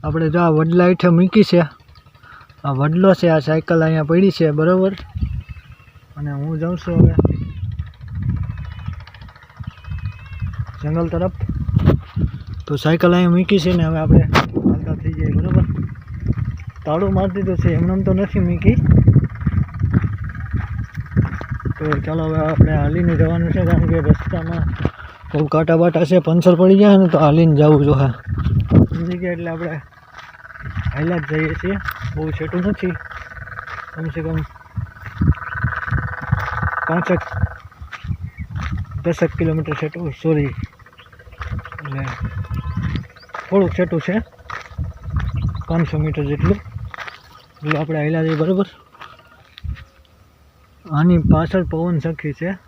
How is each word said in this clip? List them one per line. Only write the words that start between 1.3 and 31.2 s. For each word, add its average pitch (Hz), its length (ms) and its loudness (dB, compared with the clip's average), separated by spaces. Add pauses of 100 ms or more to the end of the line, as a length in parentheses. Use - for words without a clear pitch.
છે, 175 100 6 (1040)
આ 139 140 -2
વડલો 170 300 4 (100)
છે, 175 100 2
આ 156 180 4
સાયકલ 160 380 2
અહીંયા 156 240 0
પડી 185 280 4
છે, 156 200 2
બરોબર. 185 360 2 (1200)
અને 147 160 -6
હું 147 280 -6
જાઉં 170 220 -4
છું 175 160 -6
હવે - 160 8 (3750)
જંગલ 165 320 -2
તરફ. 180 220 -2 (1300)
તો - 60 -4 (120)
સાયકલ 165 300 6
અહીંયા 175 220 4
મૂકી 185 280 2
છે 180 120 2
ને, 165 120 4
હવે 160 120 -2
આપણે - 240 6 (440)
હાલતા - 320 0
થઈ - 180 -4
જઈએ, - 180 0
બરોબર. - 280 2 (1200)
તાળું 180 320 0
મારી 185 180 0
દીધું 185 280 -2
છે, 175 60 4 (100)
એમનેમ 185 280 0
તો 190 60 2
નથી 196 360 0
મૂકી. 190 280 2 (3000)
તો 156 60 -6 (200)
ચાલો, 160 240 -4
હવે 156 140 -2
આપણે 156 340 4
હાલીને 165 420 2
જવાનું 165 360 0
છે, 185 120 0
કારણ 170 240 2
કે 165 160 2
રસ્તામાં 165 580 -2 (680)
બહુ 151 200 0
કાંટા 160 280 2
બાટા 165 300 2
છે, 185 60 4 (100)
પંચર 175 340 4
પડી 190 200 6
જાય 202 200 8
ને 190 120 6
તો 151 120 4
હાલીને 156 340 6
જવું 151 300 6
જોઈએ. 139 200 4 (800)
સમજી 170 340 -4
ગયા? 180 120 -4
એટલે 170 160 -6
આપણે 165 260 -6 (1160)
હાલ્યા 156 320 -2